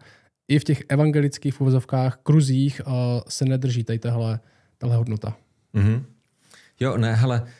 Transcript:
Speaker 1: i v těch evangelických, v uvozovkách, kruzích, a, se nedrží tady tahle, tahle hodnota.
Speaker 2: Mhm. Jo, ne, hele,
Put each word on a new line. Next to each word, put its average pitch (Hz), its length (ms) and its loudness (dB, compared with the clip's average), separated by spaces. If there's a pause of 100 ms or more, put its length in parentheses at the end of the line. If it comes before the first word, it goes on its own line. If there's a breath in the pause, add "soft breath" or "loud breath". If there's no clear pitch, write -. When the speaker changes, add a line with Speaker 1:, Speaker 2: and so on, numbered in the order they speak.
(480 soft breath)
Speaker 1:
i 139 120 4
v - 40 0
těch 147 260 -2
evangelických, 143 640 0
v - 80 -8
uvozovkách, 131 640 0
kruzích, 139 640 2
a, 139 60 -6 (360)
se - 180 -4
nedrží 127 380 -2
tady 113 160 -4
tahle, 113 400 -4 (380 soft breath)
tahle 120 180 -2
hodnota. 110 380 -2 (400)
Speaker 2:
Mhm. 110 320 2 (720 loud breath)
Jo, 127 180 -2
ne, 113 180 0
hele, 120 280 4 (160 loud breath)